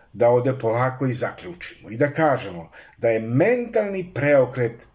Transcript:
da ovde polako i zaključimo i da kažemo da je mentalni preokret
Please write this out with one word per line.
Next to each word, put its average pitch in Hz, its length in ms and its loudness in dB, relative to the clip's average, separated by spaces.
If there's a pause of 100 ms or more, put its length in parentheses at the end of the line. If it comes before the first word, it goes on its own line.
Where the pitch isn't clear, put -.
(140)
da 117 160 4
ovde 123 300 4
polako 123 460 -2
i 127 80 0
zaključimo - 760 -10
i 110 80 -10
da 143 140 0
kažemo 98 600 -2 (260)
da 117 120 0
je 113 100 2
mentalni 196 960 0
preokret 127 800 0